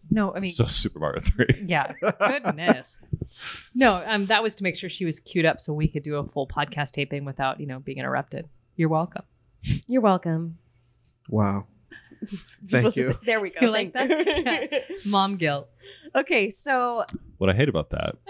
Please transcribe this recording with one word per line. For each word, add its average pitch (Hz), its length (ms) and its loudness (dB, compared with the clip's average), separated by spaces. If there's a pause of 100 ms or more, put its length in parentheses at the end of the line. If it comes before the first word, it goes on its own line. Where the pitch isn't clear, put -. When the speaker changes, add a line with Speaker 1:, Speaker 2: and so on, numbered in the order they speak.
Speaker 1:
No, 208 260 2
I 185 40 -6
mean 196 120 -4
Speaker 2:
So 113 140 0
Super - 340 2
Mario 76 220 -2
three. - 320 4
<laughs> 202 140 -2
Speaker 1:
Yeah. 156 340 0
Goodness. 180 960 0 (760)
No, 220 320 6
um, 208 180 0
that 214 160 4
was 220 140 -2
to 196 80 -10
make 185 120 0
sure 185 140 -10
she - 160 -6
was 160 140 -4
queued 165 260 -2
up 156 160 2
so 160 120 -6
we 156 140 0
could 151 160 -2
do 147 120 -6
a 143 100 -4
full 135 220 -4
podcast 147 460 -4
taping 143 300 -4
without, 135 360 -4
you 147 80 -8
know, 131 120 -8
being 135 200 -10
interrupted. 131 500 -4 (260)
You're 160 140 2
welcome. 160 320 -2 (680)
Speaker 3:
You're 254 140 2
welcome. 170 560 2 (720)
Speaker 4:
Wow. 101 400 0 (240)
Speaker 3:
<laughs> - 300 -20
You're - 80 -10
Speaker 4:
Thank 190 640 0
Speaker 3:
supposed - 20 -6
to 131 60 0
Speaker 4:
you. 127 100 2
Speaker 3:
say, - 140 -2
there 220 160 2
we 190 80 -4
go. - 100 -12
Speaker 1:
You 233 120 6
like 220 200 0
Speaker 3:
Thank 254 180 -2
you. 311 140 4
Speaker 1:
that? 277 480 0
<laughs> - 0 -
Yeah. 294 240 -4 (140)
Mom 196 260 2
guilt. 147 320 -2 (480)
Speaker 3:
Okay, 233 340 2
so 247 540 0 (360)
Speaker 2:
What - 100 4
I 92 40 4
hate 120 140 4
about 80 220 0
that. - 260 -4 (140)